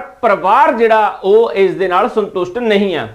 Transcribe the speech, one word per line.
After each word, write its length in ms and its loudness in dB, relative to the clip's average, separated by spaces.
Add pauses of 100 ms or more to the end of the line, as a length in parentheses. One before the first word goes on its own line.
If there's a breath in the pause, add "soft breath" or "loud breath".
(220)
ਪਰਿਵਾਰ 520 2
ਜਿਹੜਾ 500 0
ਉਹ 280 2
ਇਸ 240 0
ਦੇ 120 -2
ਨਾਲ 220 0
ਸੰਤੁਸ਼ਟ 480 -6
ਨਹੀਂ 400 0
ਆ। 180 -8